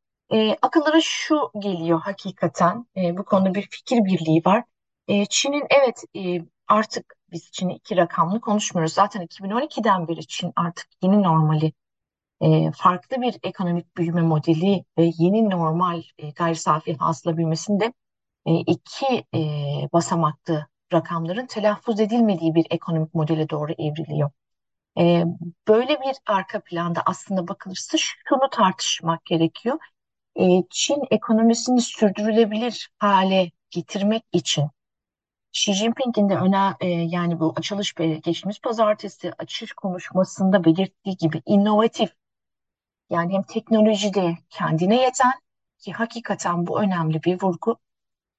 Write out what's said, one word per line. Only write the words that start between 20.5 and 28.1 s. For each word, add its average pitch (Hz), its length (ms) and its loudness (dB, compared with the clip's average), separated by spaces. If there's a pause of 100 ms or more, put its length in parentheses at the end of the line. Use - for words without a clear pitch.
rakamların 170 520 -2
telaffuz 208 540 -2
edilmediği 202 560 2
bir 165 140 4
ekonomik 160 440 -2
modele 156 360 0
doğru 151 220 -6
evriliyor. 151 600 -4 (680)
E, 170 240 4 (440)
böyle 254 340 4
bir 269 140 -4 (100)
arka 196 340 -2
planda 170 460 -4
aslında 180 420 -4
bakılırsa 190 500 -6
şunu - 540 -2